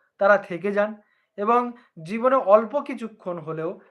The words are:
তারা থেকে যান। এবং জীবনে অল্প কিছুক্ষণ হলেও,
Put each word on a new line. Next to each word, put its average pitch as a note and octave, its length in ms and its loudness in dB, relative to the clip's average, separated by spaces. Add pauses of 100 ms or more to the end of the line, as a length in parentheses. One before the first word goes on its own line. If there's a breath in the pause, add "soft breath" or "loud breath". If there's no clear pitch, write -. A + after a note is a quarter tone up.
(180 soft breath)
তারা G3+ 200 6
থেকে F#3+ 340 -6
যান। G3+ 200 0 (460 soft breath)
এবং A3+ 240 2 (420 loud breath)
জীবনে A3+ 320 0
অল্প A3 460 2
কিছুক্ষণ A3 560 -10
হলেও, D#3+ 420 -8 (120)